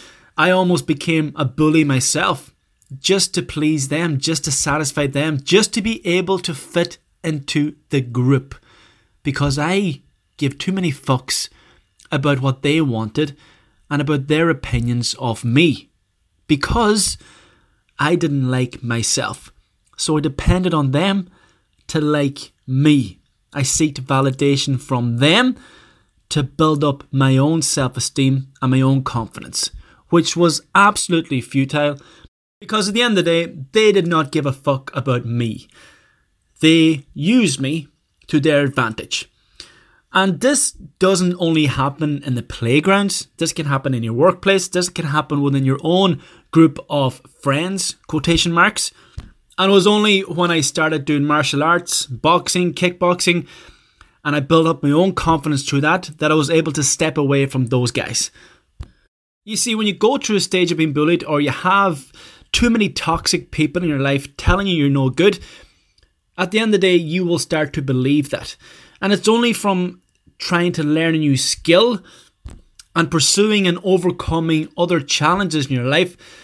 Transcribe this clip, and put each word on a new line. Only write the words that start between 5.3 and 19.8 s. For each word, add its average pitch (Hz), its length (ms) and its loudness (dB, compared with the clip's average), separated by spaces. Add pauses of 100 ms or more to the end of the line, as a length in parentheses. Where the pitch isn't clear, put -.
just 214 320 2
to 220 80 -2
be 220 240 -4
able 180 340 0
to 175 140 -6
fit - 440 -4 (240)
into 151 540 -4 (140)
the 139 100 0
group. 127 540 0 (680)
Because 139 360 -2
I 170 420 -2 (380)
give 139 200 -2
too - 140 -4
many 185 180 -2
fucks - 580 -4 (600)
about 143 300 0
what 135 220 -2
they 151 180 2
wanted 135 560 -2 (540)
and 147 100 -2
about 143 280 -2
their 160 220 2
opinions 120 640 -2
of 117 300 -6
me. 135 460 2 (560)
Because 208 720 0 (800)
I 151 160 2
didn't 143 360 0
like 127 320 -2
myself. - 680 -4 (440)